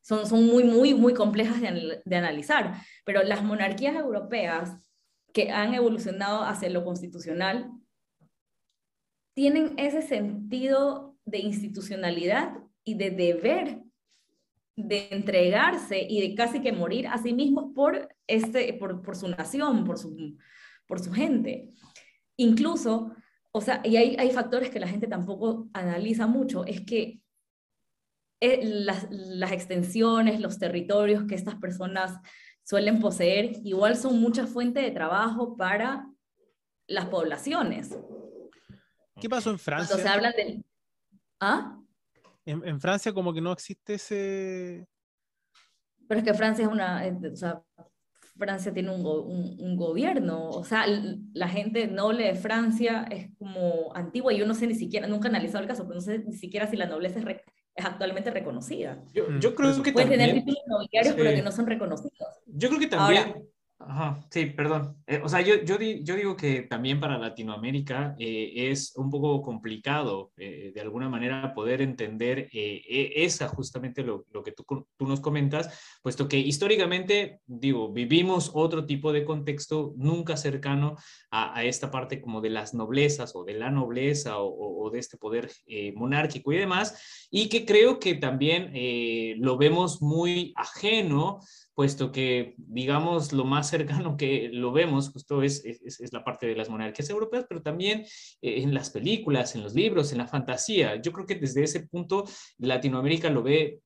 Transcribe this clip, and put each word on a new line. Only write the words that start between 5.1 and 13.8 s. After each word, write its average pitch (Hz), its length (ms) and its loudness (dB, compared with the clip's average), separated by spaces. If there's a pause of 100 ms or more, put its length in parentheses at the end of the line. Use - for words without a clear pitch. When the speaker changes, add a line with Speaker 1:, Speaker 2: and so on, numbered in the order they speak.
Speaker 1:
que - 180 2
han 214 220 0
evolucionado 214 720 0
hacia 190 260 -4
lo 180 160 -2
constitucional 180 840 -4 (1700)
tienen 294 420 4
ese 285 240 0
sentido 262 1200 -2
de 208 140 -6
institucionalidad 190 1200 -2 (260)
y 220 120 -6
de 190 160 -2
deber 180 720 2 (920)